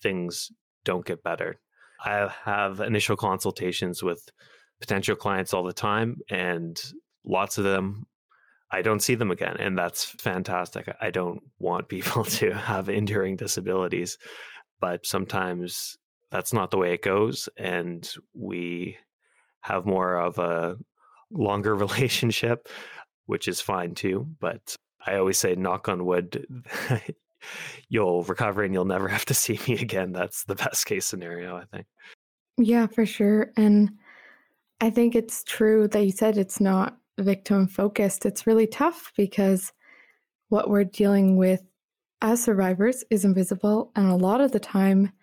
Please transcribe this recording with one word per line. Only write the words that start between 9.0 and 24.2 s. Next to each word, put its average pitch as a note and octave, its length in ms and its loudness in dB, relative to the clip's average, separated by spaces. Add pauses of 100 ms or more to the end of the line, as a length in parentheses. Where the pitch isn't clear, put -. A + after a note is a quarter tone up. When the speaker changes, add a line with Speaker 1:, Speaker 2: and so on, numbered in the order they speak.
Speaker 1:
see C3 120 2
them A2+ 160 0
again, F2+ 280 -4
and F#2+ 200 -2
that's F2 260 -2
fantastic. F#2 840 -6 (120)
I G#2+ 100 -4
don't F2+ 300 -4 (180)
want F2+ 300 -4
people F#2+ 360 -4
<laughs> - 160 -4
to G2 120 2
have G2 360 -4
enduring G2+ 480 0
disabilities, F#2 840 -4 (640)
but F2+ 260 -4
sometimes F#2 880 -6 (340)
that's - 220 -6
not G2 180 -2
the G2+ 80 0
way F2 140 2
it F2 100 -4
goes, G#2 540 0
and F2 520 -6 (260)
we F2+ 600 -8 (680)
have G2 240 -4
more F#2 300 0
of F2 220 -2
a E2+ 380 -2 (540)
longer G#2 440 0
<laughs> - 0 -
relationship, A#2 960 0 (580)
which - 220 -4
is F2+ 120 -4
fine F2+ 340 -4
too. G2+ 340 -4 (120)